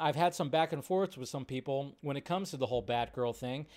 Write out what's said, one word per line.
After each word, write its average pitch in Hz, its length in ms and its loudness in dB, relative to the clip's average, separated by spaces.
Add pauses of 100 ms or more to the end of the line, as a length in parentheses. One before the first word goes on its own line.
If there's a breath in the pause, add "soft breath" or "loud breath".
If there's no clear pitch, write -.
I've 151 160 4
had 170 180 4
some 156 140 -2
back 160 240 4
and 143 120 -4
forths 190 320 2
with 127 120 -8
some 139 160 -4
people 135 560 -4
when 143 160 -2
it 139 80 -6
comes 190 260 -2
to 147 60 -6
the 131 100 2
whole 120 160 0
Batgirl 120 540 0
thing, 127 300 -4 (100)